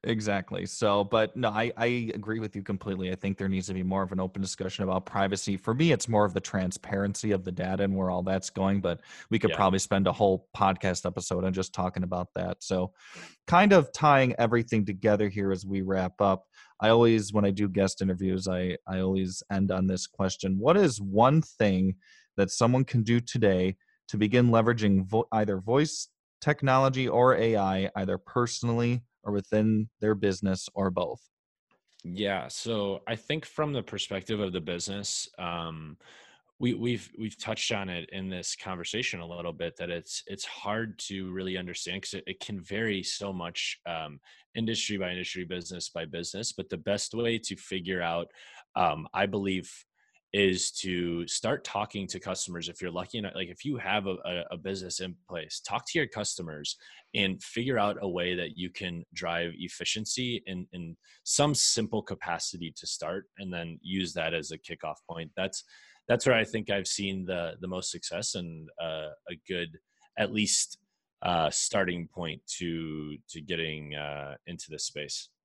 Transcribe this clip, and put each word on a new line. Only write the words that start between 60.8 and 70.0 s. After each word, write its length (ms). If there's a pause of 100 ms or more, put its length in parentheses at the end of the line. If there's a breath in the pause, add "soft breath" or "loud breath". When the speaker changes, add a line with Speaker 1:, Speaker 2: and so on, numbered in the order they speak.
Speaker 2:
some 300
simple 480
capacity 720
to 100
start, 400 (120)
and 140
then 300
use 320
that 180
as 200
a 60
kickoff 380 (140)
point. 260
That's, 280 (440 soft breath)
that's 180
where 80
I 100
think 260
I've 180
seen 380
the, 340
the 80
most 220
success 440
and, 340 (140)
uh, 280 (200)
a 60 (100)
good, 320 (400)